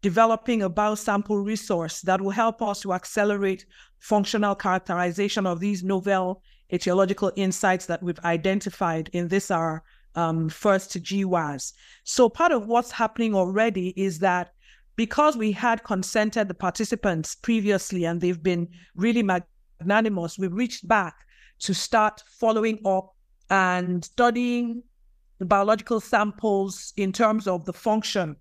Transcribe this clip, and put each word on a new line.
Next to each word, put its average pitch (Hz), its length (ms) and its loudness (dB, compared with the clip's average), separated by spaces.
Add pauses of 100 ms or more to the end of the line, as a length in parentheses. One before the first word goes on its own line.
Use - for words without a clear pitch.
developing 226 600 2
a 190 60 0
biosample 208 760 0
resource 185 560 -4
that 185 180 2
will 196 120 -2
help 226 300 0
us 202 200 -2
to 196 100 -4
accelerate 196 760 0 (340)
functional 208 560 2
characterization 185 920 -2
of 175 140 0
these 190 240 -2
novel 190 580 0 (320)
etiological 185 640 2
insights 185 500 0
that 165 160 -4
we've 175 180 -6
identified 170 920 -2
in 175 160 -2
this, 190 240 0
our, 165 320 -2 (320)
um, 165 340 0
first 190 540 0
G 196 180 -2
W 180 140 0
A 151 180 -2
S. - 200 -10 (300)
So 240 260 4
part 330 220 2
of 233 140 0
what's 233 260 0
happening 226 440 0
already 190 600 2
is 190 240 -2
that 180 340 0 (420)
because 269 420 2
we 220 140 0
had 220 320 0
consented 214 640 0
the 185 60 -6
participants 185 840 -2
previously 196 680 0
and 170 140 -2
they've 175 220 0
been 175 280 0 (260)
really 226 260 2
magnanimous, 190 1160 -2
we've 185 140 -2
reached 226 340 -4
back 190 260 2 (460)
to 196 160 -2
start - 480 0 (160)
following 220 460 2
up 190 280 0 (360)
and 180 540 2
studying 240 760 0 (580)
the 185 60 -6
biological 208 540 2
samples 202 960 -2
in 190 160 0
terms 214 360 2
of 175 180 -4
the - 80 -8
function 208 680 -2